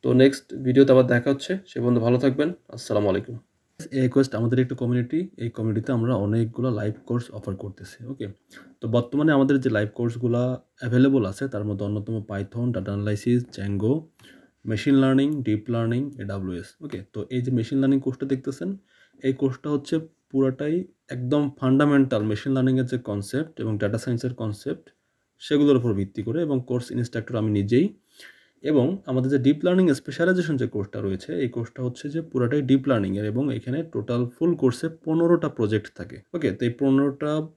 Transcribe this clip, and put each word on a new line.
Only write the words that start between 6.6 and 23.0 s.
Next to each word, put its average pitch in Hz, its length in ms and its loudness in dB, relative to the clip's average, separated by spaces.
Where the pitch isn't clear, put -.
লাইভ 107 240 -4
কোর্স 120 240 -4
অফার 104 260 -10
করতেছি, 104 500 -16
ওকে? 131 200 -10
তো 113 80 -6
বর্তমানে 139 440 2
আমাদের 139 280 4
যে 127 100 0
লাইভ 104 240 0
কোর্সগুলো 117 460 -2
অ্যাভেলেবল 127 460 4
আছে 113 220 -6
তার 104 160 -6
মধ্যে 104 200 -4
অন্যতম 104 300 -4
Python, 101 440 -6
ডেটা 95 200 -4
অ্যানালাইসিস, 104 480 0
Django, 101 380 -2
মেশিন 110 280 0
লার্নিং, 135 480 2
ডিপ 107 260 -2
লার্নিং, 120 500 -2
এডাব্লিউএস, 98 500 -8
ওকে? 107 140 -10
তো 107 180 -8
এই 127 100 -2
যে 123 100 -4
মেশিন 127 280 -2
লার্নিং 135 220 2
কোর্সটা 135 260 -6
দেখতেছেন, 139 500 -6
এই 135 100 0
কোর্সটা 131 380 -4
হচ্ছে 147 280 -2
পুরাটাই 147 540 0
একদম 135 420 0
ফান্ডামেন্টাল 135 640 4
মেশিন 107 300 -2
লার্নিংয়ের 131 340 2
যে 123 120 -4
কনসেপ্ট 117 600 -6